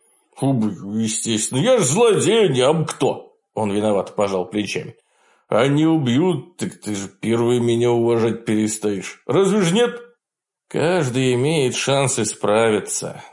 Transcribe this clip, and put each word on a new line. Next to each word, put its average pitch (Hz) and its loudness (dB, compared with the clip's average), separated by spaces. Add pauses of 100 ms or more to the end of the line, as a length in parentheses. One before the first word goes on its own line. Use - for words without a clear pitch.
(420)
«Убью, 107 -2
естественно. 113 -2
Я 247 2
ж 196 2
злодей, 190 2
а 156 2
не 127 0
абы 151 2
кто». - -4 (200)
Он 107 -2
виновато 104 0
пожал 95 -2
плечами. 95 -6 (520)
«А 120 2
не 147 2
убьют, 160 0
так - -8
ты 104 -8
же 98 -8
первый 117 0
меня 117 0
уважать 117 0
перестаешь. - -2
Разве 196 2
ж 170 2
нет?» 240 0 (680)
«Каждый 131 0
имеет 131 0
шанс 135 0
исправиться, 104 0